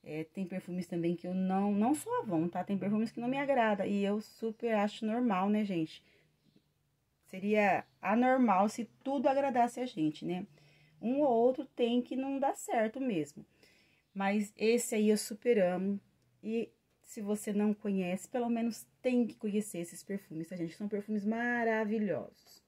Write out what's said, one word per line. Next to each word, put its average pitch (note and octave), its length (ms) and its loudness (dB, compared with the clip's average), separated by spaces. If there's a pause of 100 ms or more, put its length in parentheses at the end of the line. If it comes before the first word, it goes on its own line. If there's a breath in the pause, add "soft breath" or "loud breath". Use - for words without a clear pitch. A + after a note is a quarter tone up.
É, D#3 220 -8
tem G3 200 -8
perfumes F3+ 420 -8
também E3+ 280 -2
que F3 100 -14
eu F3+ 80 -6
não, F#3+ 380 0
não A3 240 2
sou A4 240 -6
Avon, E3+ 300 -2
tá? F3+ 160 -6
Tem G3+ 120 -2
perfumes G#3 340 -2
que A#3 100 -10
não A#3+ 80 -4
me C4+ 80 -2
agrada A#3 500 2
e G3+ 160 0
eu G3+ 160 0
super A3+ 540 -6
acho G#3 320 -2
normal, G#3+ 440 0
né, G#3+ 140 2
gente? E3+ 400 -4 (1200 soft breath)
Seria G3+ 580 4 (160)
anormal A3+ 680 6
se A3+ 220 -6 (160)
tudo C4+ 240 2
agradasse B3+ 500 2
a B3+ 60 -4
gente, D#3 400 -4
né? F3+ 200 -4 (560 soft breath)
Um B3+ 200 0
ou C#4 100 4
outro B3+ 340 4
tem A#3+ 360 0
que B3+ 160 -6
não C4+ 200 -4
dá C#4 160 0
certo A#3 460 -2
mesmo. F#3+ 460 -4 (680 soft breath)
Mas G3+ 440 0
esse A#3 380 2
aí G#3+ 160 4
eu G#3 60 4
super A#3 420 0
amo F#3 380 0 (460)
e A3 260 -4 (340)
se - 160 -16
você G#3 320 -4
não G#3 220 2
conhece, F#3+ 560 -2
pelo A#3+ 200 -2
menos A#3 380 -2 (140)
tem B3 260 2
que - 80 -10
conhecer G#3 440 -2
esses F3 220 -10
perfumes, E3+ 460 -8
tá, F#3 80 -12
gente? E3+ 220 -6
São G#3 100 -8
perfumes G#3 380 -4
maravilhosos. A3 1400 -2